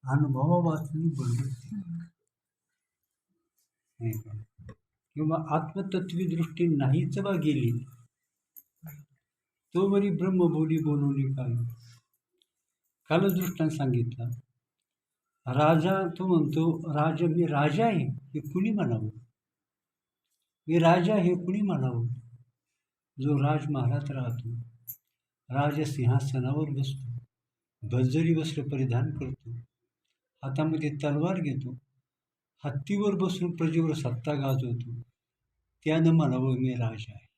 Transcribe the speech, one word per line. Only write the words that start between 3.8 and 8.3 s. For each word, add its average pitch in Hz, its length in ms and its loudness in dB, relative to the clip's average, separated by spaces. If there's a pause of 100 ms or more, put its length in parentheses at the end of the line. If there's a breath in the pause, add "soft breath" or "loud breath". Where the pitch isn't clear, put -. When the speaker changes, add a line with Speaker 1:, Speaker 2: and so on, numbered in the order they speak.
Speaker 1:
नाही 117 120 -2
का? 110 260 -8 (760)
किंवा 156 440 -2
आत्मतत्वी 180 800 -4
दृष्टी 165 400 0
नाहीच 139 440 2
बा 196 120 -2
गेली, 135 540 0 (1900)